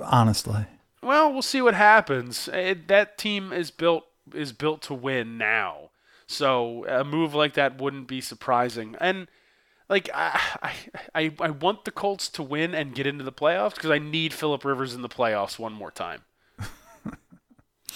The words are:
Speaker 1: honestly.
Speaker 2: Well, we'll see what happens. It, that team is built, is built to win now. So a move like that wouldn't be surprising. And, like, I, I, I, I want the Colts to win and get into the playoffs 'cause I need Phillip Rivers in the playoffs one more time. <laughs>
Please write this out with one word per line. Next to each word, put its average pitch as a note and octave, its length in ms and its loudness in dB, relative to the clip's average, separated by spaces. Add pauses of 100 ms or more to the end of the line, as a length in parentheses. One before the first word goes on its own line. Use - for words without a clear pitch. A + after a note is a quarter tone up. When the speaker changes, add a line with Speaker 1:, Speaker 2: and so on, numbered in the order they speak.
Speaker 1:
honestly. A2 640 4 (380)
Speaker 2:
Well, D4 280 4
we'll C4 120 -4
see - 180 0
what A#3+ 140 6
happens. F3 800 4
It, F#3 340 -2
that G3+ 300 4
team G3+ 340 -4
is E3+ 180 -4
built, E3 340 2 (280)
is C#3+ 200 -8
built D3+ 300 -4
to C#3+ 120 -8
win A#2+ 420 -4
now. G2+ 540 -2 (360)
So A#2+ 600 0
a B2+ 160 0
move D3 320 -2
like D3 200 2
that C#3 260 0
wouldn't C#3 260 -6
be C3 140 -8
surprising. A#2+ 800 -2
And, F#3 260 0 (600)
like, G3 260 2
I, D#3 260 0 (220)
I, - 100 -6 (400)
I, D#3+ 280 0
I D#3+ 100 0
want D#3+ 340 -2
the - 60 -6
Colts G3+ 380 -4
to - 160 -10
win D3+ 280 -2
and C#3+ 220 -4
get C3+ 140 -4
into C#3+ 160 -6
the C3+ 80 -8
playoffs F3+ 420 0
'cause D#3+ 160 -4
I D3 80 4
need D#3 340 -2
Phillip D3 320 -2
Rivers C3 300 -2
in B2 80 -10
the A#2+ 60 -8
playoffs G#2+ 500 0
one A2+ 140 -8
more G#2 180 -12
time. E2+ 300 -10 (360)
<laughs> - 40 -20 (1400)